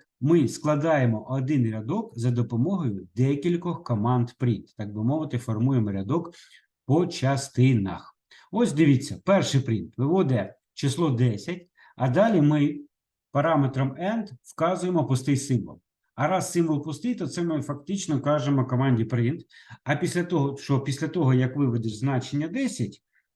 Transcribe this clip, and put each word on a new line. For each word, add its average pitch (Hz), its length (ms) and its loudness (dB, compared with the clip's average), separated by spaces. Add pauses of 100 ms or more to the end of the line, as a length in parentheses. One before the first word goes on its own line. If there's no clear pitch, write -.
(200)
ми 147 280 4
складаємо 143 800 0
один 131 400 0
рядок 123 480 -4
за 120 120 0
допомогою 120 840 -2
декількох 156 680 0
команд 120 460 0 (100)
print. 120 240 0 (120)
Так 104 160 -10
би 107 120 -4
мовити, 143 340 -2
формуємо 113 540 0
рядок 104 420 -4 (520)
по 160 200 2
частинах. 127 1080 0 (360)
Ось 208 200 0
дивіться: 139 520 2
перший 160 360 2
print 113 360 -2
виводить 135 540 0 (240)
число 143 360 0
десять, 123 580 0 (280)
а 131 120 0
далі 190 320 4
ми 147 400 4 (520)
параметром 139 600 2
and 208 360 -4 (140)
вказуємо 175 600 0
пустий 131 320 0
символ. 117 440 -4 (340)
А 139 140 0
раз 185 240 -2
символ 160 320 0
пустий, 156 300 -4
то 175 120 -6
це 175 160 -4
ми 156 200 -2
фактично 151 580 -4
кажемо 139 460 0
команді 123 380 2
print. 120 360 0 (440)
А 147 120 0
після 170 280 -2
того, 143 320 -2
що 135 240 -2
після 143 280 -4
того, 147 260 2
як 127 220 2
виведеш 117 420 -2
значення 139 500 -2
десять, 185 540 -4 (340)